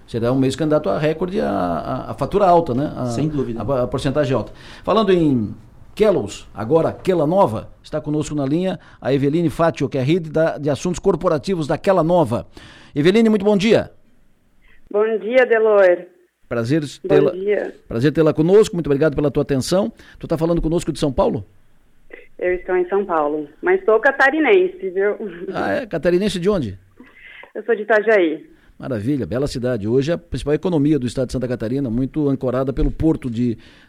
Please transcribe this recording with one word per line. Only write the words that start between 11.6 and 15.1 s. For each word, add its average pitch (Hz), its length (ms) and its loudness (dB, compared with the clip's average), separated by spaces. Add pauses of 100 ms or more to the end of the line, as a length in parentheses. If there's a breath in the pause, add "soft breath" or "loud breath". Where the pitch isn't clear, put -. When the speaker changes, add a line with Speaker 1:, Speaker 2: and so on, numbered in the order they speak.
Speaker 1:
da 156 120 -2
Kela 185 240 2
Nova. 156 440 0 (480 loud breath)
Eveline, 202 360 4
muito 202 140 2
bom 208 120 4
dia. 180 340 2 (1000 soft breath)
Speaker 3:
Bom 214 280 0